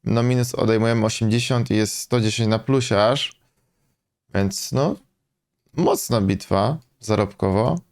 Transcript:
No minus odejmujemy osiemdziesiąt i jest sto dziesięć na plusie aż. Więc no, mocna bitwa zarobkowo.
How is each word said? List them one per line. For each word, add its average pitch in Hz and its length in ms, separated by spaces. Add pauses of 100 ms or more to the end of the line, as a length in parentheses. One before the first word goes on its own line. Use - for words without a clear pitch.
No 113 200
minus 123 320
odejmujemy 113 500
osiemdziesiąt 117 680
i 107 40
jest 107 240
sto 123 220
dziesięć 110 280
na 110 100
plusie 120 440
aż. 131 340 (960)
Więc 98 380
no, 143 240 (800)
mocna 135 480
bitwa 98 560 (220)
zarobkowo. 107 800 (120)